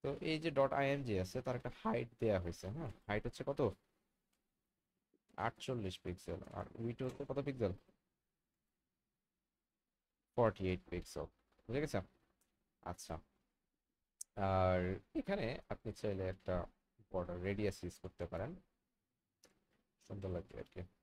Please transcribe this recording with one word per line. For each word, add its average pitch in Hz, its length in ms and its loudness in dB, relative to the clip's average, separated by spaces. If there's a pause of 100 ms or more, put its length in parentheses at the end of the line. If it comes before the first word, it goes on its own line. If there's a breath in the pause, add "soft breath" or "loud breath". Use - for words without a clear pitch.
তো 139 60 0 (200)
এই 156 140 4
যে 165 140 2
ডট 135 220 6
আইএমজি 139 340 2 (100)
আছে, 92 220 -4
তার 127 140 0
একটা 123 120 -6 (100)
হাইট 123 280 0 (120)
দেয়া 104 220 6
হয়েছে, 85 220 -6 (100)
হ্যাঁ, 151 160 -6 (160)
হাইট 104 200 0
হচ্ছে - 220 -6
কত? 143 120 0 (1800)
আটচল্লিশ 113 580 -2
পিক্সেল। 90 360 -6 (180)
আর 95 80 -6 (160)
উইডথ 117 260 -4
হচ্ছে 127 220 -6
কত 139 180 0
পিক্সেল? 117 260 2 (2500)
ফর্টি 110 360 4
এইট 92 100 0 (100)
পিক্সেল, 85 340 -6 (440)
বুঝে 127 140 0
গেছে? 113 160 -2 (920)
আচ্ছা, - 220 -8 (1500)
আর 92 200 8 (400)
এখানে 196 260 0 (280)
আপনি - 160 -6 (120)
চাইলে 95 220 0 (100)
একটা 90 220 -2 (560)
বর্ডার 87 260 -2 (100)
রেডিয়াস 101 360 0
ইউজ 87 200 -6
করতে 90 280 -6
পারেন, 104 200 -4 (1500)
সুন্দর 98 300 -6
লাগবে - 280 -6
আর - 100 -14
কি। 92 80 -8 (220)